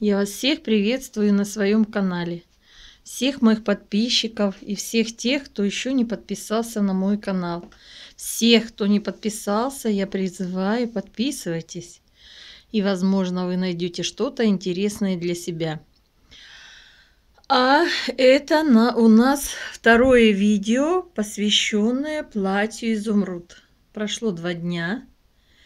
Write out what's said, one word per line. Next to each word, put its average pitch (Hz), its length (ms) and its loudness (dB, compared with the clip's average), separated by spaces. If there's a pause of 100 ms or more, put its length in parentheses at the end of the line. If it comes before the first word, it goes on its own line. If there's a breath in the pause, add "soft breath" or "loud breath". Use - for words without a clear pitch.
Я 208 160 2
вас 196 140 0
всех 302 320 -2
приветствую 214 720 0
на 202 120 2
своем 208 400 0
канале. 175 580 -4 (640 soft breath)
Всех 269 360 -4
моих 220 220 4
подписчиков 208 1000 -2
и 208 120 -8
всех 226 420 -2
тех, 277 280 -2
кто - 180 -6
еще 202 300 -4
не 254 120 2
подписался 220 800 -6
на 196 100 0
мой 190 260 0
канал. 175 540 -6 (440 loud breath)
Всех, 226 540 2
кто 202 180 -4
не 208 100 4
подписался, 208 920 -6
я 196 200 -2
призываю, 190 800 -4
подписывайтесь. 190 1120 -8 (720 loud breath)
И, 214 100 0
возможно, 185 640 0
вы 180 100 -2
найдете 180 460 -4
что-то 247 420 -4
интересное 190 720 0
для 175 200 -4
себя. 160 440 -6 (1700 loud breath)
А 269 360 4 (320 loud breath)
это 285 480 4
на-, 240 320 6
у 226 100 4
нас 247 440 6 (220 loud breath)
второе 233 600 6
видео, 214 680 2
посвященное 226 1200 -2
платью 214 680 -2
«Изумруд». 202 680 -2 (300)
Прошло 214 400 -4
два 170 200 -6
дня. 175 540 -4 (600 soft breath)